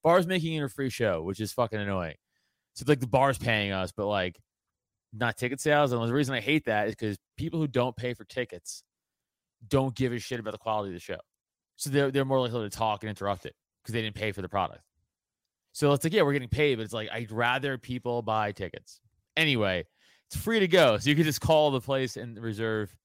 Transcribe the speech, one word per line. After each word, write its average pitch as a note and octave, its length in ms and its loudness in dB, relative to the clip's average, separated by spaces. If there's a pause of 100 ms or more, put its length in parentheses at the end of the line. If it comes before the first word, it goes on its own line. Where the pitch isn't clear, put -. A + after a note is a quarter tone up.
Bars E3+ 240 6
making E3+ 280 -2
it D3+ 100 -2
a C#3 40 -4
free C3+ 220 -4
show, F#2+ 320 0
which F#2 160 -6
is G#2+ 140 -6
fucking A2+ 260 -2
annoying. F#2+ 380 -4 (580)
So - 80 -14
it's A#2+ 60 -2
like C#3+ 120 4
the C3 60 -2
bar's C3 320 2
paying G#2+ 320 0
us, F#2+ 220 -2
but, G2+ 160 -4
like, F#2 320 0 (720)
not A2+ 240 -2
ticket B2 240 -4
sales. D3 320 4
And A#2 100 0
the A#2 100 0
reason C3+ 220 0
I A#2+ 60 -2
hate D3 240 0
that G#2+ 240 0
is A2 80 -6
'cause G#2+ 200 -4 (200)
people D#3+ 240 -4
who D3+ 80 0
don't B2 280 0
pay B2 160 -6
for A2+ 120 -12
tickets - 580 -8 (840)
don't C3+ 280 0
give B2+ 180 -2
a A#2+ 60 -4
shit A#2+ 220 -8
about G#2+ 100 -8
the - 80 -12
quality G#2+ 320 -2
of F2+ 40 -8
the F2 60 -12
show. - 200 -10 (560)
So - 140 -8
they're, C#3 200 2
they're C#3 140 2
more C3+ 160 2
likely A#2 280 -2
to - 80 -10
talk G#2+ 260 0
and A2 60 -6
interrupt G2 380 -4
it - 80 -12 (300)
'cause - 80 -8
they A2+ 100 -2
didn't G#2+ 140 -6
pay G#2+ 160 -2
for F#2+ 100 -8
the F2+ 60 -8
product. F#2 340 -2 (920)
So C#3+ 200 4
it's C3+ 120 2
like, D#3+ 80 0
yeah, G3 100 4
we're C#3+ 100 4
getting C3 160 -2
paid, C#3+ 280 2
but A2 60 -6
it's G#2+ 100 -8
like, A2 180 -6
I'd A#2 200 -8
rather B2 480 0
people B2 420 -4
buy A2 320 -2
tickets. - 480 -12 (360)
Anyway, A2 500 2 (400)
it's - 160 -12
free A3 180 2
to F#3+ 80 4
go. D#3+ 300 8
So A2 120 0
you D3 60 4
can D#3+ 80 4
just D#3 180 0
call D3+ 280 4
the C3+ 100 0
place C3+ 360 -2
and A#2 220 -10
reserve A2 560 -4 (100)